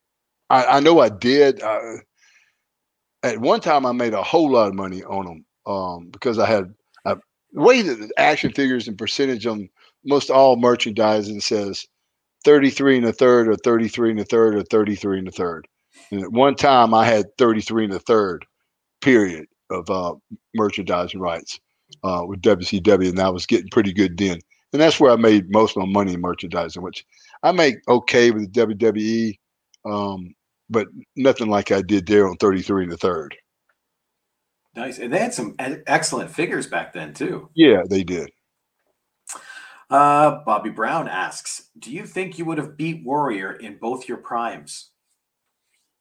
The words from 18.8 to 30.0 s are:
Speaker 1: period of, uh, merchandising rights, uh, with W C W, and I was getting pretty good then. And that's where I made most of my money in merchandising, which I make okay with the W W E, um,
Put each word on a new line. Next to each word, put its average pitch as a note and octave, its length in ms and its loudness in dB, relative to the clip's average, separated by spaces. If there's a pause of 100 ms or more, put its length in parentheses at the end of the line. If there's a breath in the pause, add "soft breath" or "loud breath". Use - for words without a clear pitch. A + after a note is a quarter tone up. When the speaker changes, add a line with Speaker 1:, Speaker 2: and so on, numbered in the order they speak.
Speaker 1:
period F#2+ 460 2 (240)
of, F2+ 180 -8
uh, F#2 240 -4 (400)
merchandising F#2+ 680 -4
rights, E2+ 400 -8 (440)
uh, F2+ 240 -4
with F#2+ 140 -12
W F2+ 240 2
C G2+ 140 -4
W, F#2 300 4
and F2+ 100 -4
I F#2+ 100 2
was F2+ 180 -6
getting G2 220 -2
pretty G2 240 0
good F#2 220 0
then. F2+ 240 -2 (320)
And C#3+ 80 -2
that's D#3 200 4
where C#3 120 6
I A#2 40 6
made G#2+ 360 4
most G#2+ 240 2
of G2+ 60 -4
my F#2+ 100 -4
money G2 220 0
in F2 80 -6
merchandising, F2 600 -8
which F2+ 200 -14 (380 soft breath)
I E3 100 2
make D#3 260 2 (100)
okay A#2+ 420 4
with G#2+ 140 0
the G2+ 180 -4
W A2 160 0
W G#2+ 260 0
E, A2+ 360 -4 (460)
um, G2+ 500 -8 (340)